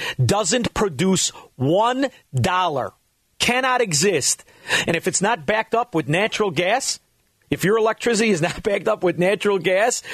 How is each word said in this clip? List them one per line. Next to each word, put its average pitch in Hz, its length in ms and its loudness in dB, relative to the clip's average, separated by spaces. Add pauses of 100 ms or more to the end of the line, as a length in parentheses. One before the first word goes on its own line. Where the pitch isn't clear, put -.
(240)
doesn't 208 500 0
produce 185 560 0 (280)
one 220 500 2 (260)
dollar, 156 600 0 (440)
cannot 254 440 0
exist. 170 640 0 (420)
And 165 80 0
if 165 120 -4
it's - 140 -2
not 190 240 0
backed 214 300 -2
up 240 180 -2
with 160 140 -2
natural 196 440 0
gas, 180 500 -2 (480)
if 147 160 -2
your 208 120 4
electricity 220 520 2
is 175 120 2
not 160 220 -4
<laughs> - 0 -
backed 202 240 -2
up 208 160 0
with 175 160 2
natural 196 400 2
gas, 190 420 0 (120)